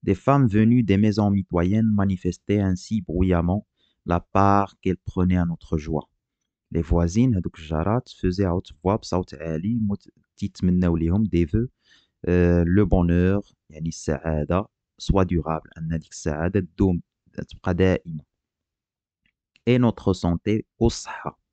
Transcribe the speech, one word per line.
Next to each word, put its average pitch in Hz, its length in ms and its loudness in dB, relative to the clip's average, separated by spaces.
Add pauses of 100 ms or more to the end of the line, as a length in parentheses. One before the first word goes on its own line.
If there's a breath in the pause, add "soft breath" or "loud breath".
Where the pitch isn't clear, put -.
Des 98 120 0
femmes 135 320 2
venues 110 360 4
des 98 120 2
maisons 104 340 2
mitoyennes 98 640 0 (100)
manifestaient 98 600 -2
ainsi 95 400 -2
bruyamment 90 640 0 (380)
la 87 160 0
part 101 580 0
qu'elles 92 320 -4
prenaient 90 320 2
à - 0 -
notre 82 340 -4
joie. 78 300 -6 (640)
Les 82 100 -2
voisines, 87 540 2
هادوك - 240 -6
الجارات, 80 500 -2
faisaient 92 360 -2
à 87 100 0
haute - 160 -6 (100)
voix, 95 140 2
بصوت 90 380 -4
عالي, 80 480 -4
مت-, 101 300 -6 (260)
تيتمناو 90 600 0
ليهم 85 280 0
des 85 200 2
vœux, 113 220 -2 (600 soft breath)
euh, 87 360 4
le 92 220 4
bonheur, 90 680 2 (160)
يعني 80 200 -8
السعادة, 80 760 -4 (360)
soit 95 240 2
durable, 80 520 -4
أن 80 140 -6
هاديك 80 200 -6
السعادة 80 480 -2
تدوم, 92 420 0 (460)
تبقى - 260 -6
دائمة. 85 500 -2 (1500)
Et 123 80 4
notre 113 360 0
santé, 90 520 -2 (140)
والصحة. - 600 -4 (140)